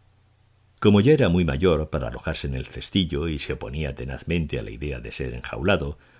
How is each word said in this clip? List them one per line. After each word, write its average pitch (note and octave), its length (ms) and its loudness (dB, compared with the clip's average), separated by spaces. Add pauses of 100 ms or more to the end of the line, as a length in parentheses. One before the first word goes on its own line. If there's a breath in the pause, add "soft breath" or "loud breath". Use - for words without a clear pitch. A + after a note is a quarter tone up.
(800)
Como G2+ 200 8
ya C3+ 120 6
era C3 180 6
muy F2 160 4
mayor D#2 420 2
para C2 200 -4
alojarse - 400 -6
en C2+ 60 -4
el B1+ 120 -6
cestillo D#2+ 600 -2
y D2+ 100 -4
se - 140 -6
oponía C2+ 420 -6
tenazmente C2+ 640 -4
a A1 40 -6
la G#1 80 -10
idea B1 300 -8
de A1 120 -12
ser B1+ 220 -6
enjaulado, C#2+ 640 -2 (220 soft breath)